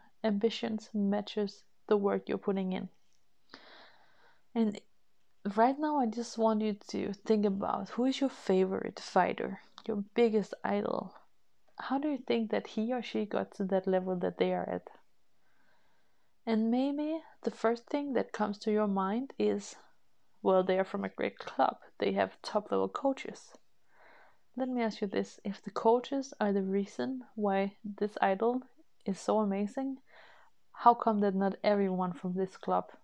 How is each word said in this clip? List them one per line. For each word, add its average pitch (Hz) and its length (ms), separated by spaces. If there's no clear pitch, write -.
ambitions 220 720
matches 202 720
the 214 100
work 196 320
you're 202 80
putting 190 360
in. 190 180
And 226 240
right 254 220
now, 302 200
I 254 80
just 226 300
want 220 240
you 214 160
to 196 260
think 214 320
about 196 440
who 240 140
is 262 160
your 269 100
favorite 190 680
fighter, - 600
your 208 180
biggest 220 400
idol. - 500
How - 200
do 294 100
you 285 100
think 233 320
that 202 180
he 220 240
or 247 100
she 214 220
got 202 320
to 202 80
that 190 220
level 185 300
that 180 220
they 185 140
are 180 160
at? 180 200
And 226 240
maybe 285 500
the - 80
first - 360
thing 285 280
that 214 180
comes 208 260
to - 140
your 208 160
mind 196 500
is, 208 380
well, 190 200
they 190 160
are 190 60
from 196 200
a 190 40
great - 300
club. - 380
They 196 140
have 196 300
top-level 196 460
coaches. - 640
Let 262 120
me 247 140
ask 214 180
you 208 60
this. 196 380
If 202 180
the - 80
coaches 247 680
are 208 120
the 196 100
reason 202 640
why 196 500
this 202 360
idol 220 420
is 190 120
so 208 200
amazing, 214 600
how - 220
come 220 260
that 202 140
not 196 280
everyone 185 500
from 180 220
this 190 220
club 185 340